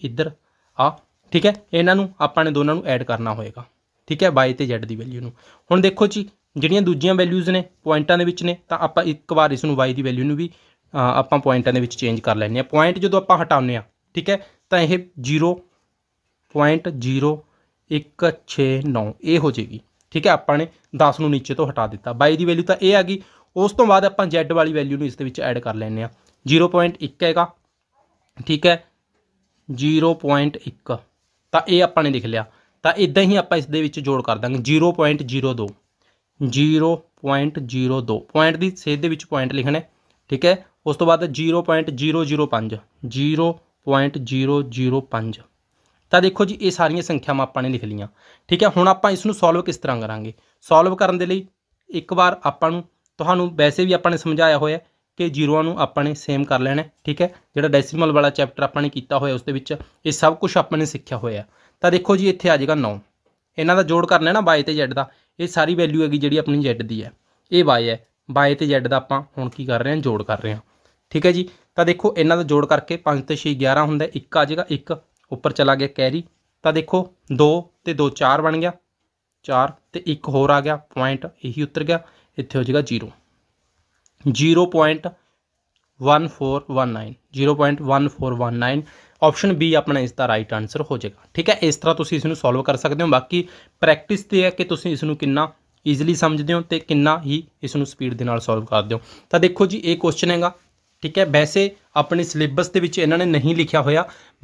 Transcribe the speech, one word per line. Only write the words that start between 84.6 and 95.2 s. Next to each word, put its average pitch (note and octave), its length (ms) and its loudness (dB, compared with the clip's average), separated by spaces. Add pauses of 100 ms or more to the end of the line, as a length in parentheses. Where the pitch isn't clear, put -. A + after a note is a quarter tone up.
ਪੁਆਇੰਟ D#3 420 2 (920)
ਵਨ C#3 920 0
ਨਾਈਨ, A2 240 -8 (200)
ਜ਼ੀਰੋ C#3 220 0
ਪੁਆਇੰਟ C#3+ 260 0
ਵਨ C#3 260 0
ਫੋਰ C3 260 -6
ਵਨ A#2+ 200 -2
ਨਾਈਨ। B2 280 -2 (400)
ਆਪਸ਼ਨ D#3 320 2
B D#3+ 200 0
ਆਪਣਾ C#3+ 260 2
ਇਸ B2 140 -4
ਦਾ C3 140 -2
ਰਾਈਟ A2 260 -2
ਆਨਸਰ A2 280 -4
ਹੋ C#3+ 160 -6
ਜਾਏਗਾ, - 360 -12
ਠੀਕ E3+ 160 -2
ਹੈ। G#3 120 2
ਇਸ D#3 160 2
ਤਰ੍ਹਾਂ D#3+ 180 0
ਤੁਸੀਂ D#3+ 220 -4
ਇਸ C3+ 80 -4
ਨੂੰ D#3 100 -2
ਸੋਲਵ C3 280 0
ਕਰ C3+ 120 0
ਸਕਦੇ C#3+ 280 -2
ਹੋ। E3+ 40 0
ਬਾਕੀ D#3+ 400 0 (340)
ਪ੍ਰੈਕਟਿਸ D#3+ 440 2
'ਤੇ F#3 180 0
ਹੈ F#3 60 2
ਕਿ F3+ 140 -4
ਤੁਸੀਂ F3 280 -4
ਇਸ C#3+ 120 -6
ਨੂੰ D3+ 140 -2
ਕਿੰਨਾ D3 300 0 (380)